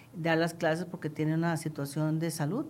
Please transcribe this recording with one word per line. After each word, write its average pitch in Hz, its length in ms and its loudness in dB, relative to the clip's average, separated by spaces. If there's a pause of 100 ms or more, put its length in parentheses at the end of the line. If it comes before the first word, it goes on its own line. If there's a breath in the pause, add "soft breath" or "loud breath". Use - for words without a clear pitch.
(140 loud breath)
dar 160 240 2
las 165 160 2
clases 165 300 2
porque - 260 -8
tiene 156 240 0
una 165 220 2
situación 156 640 -2
de 165 100 0
salud, 160 400 -2